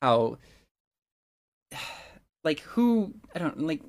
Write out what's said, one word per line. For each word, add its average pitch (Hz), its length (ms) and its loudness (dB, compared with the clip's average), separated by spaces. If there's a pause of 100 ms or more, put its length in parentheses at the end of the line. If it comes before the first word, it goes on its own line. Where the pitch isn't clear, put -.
how, 117 380 2 (1300)
<sighs> 139 60 -14 (680)
like, 156 180 -2
who, 233 520 2 (220)
I - 40 -6
don't, 165 220 -4
like, 156 280 -4